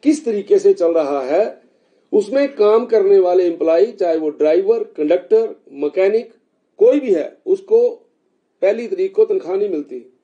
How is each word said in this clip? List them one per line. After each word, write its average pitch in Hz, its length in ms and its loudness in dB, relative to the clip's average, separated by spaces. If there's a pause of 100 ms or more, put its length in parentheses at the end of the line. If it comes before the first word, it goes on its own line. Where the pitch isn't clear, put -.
किस 294 220 0
तरीके 202 340 0
से 190 140 4
चल 170 180 0
रहा 147 300 -2
है, 160 400 -2 (520)
उसमें 254 420 -2
काम 214 300 2
करने 196 340 2
वाले 180 260 2
employee, 165 400 0
चाहे 175 320 -4
वो 156 120 -4
driver, 185 540 0
conductor, 180 720 -2 (160)
mechanic, 190 640 -2 (440)
कोई 294 220 4
भी 254 140 0
है, 151 320 -4
उसको 220 440 0 (720)
पहली 226 260 -2
तारीख 190 280 -4
को 214 100 4
तनख्वाह 190 320 -6
नहीं 208 120 -4
मिलती। 127 440 -12 (100)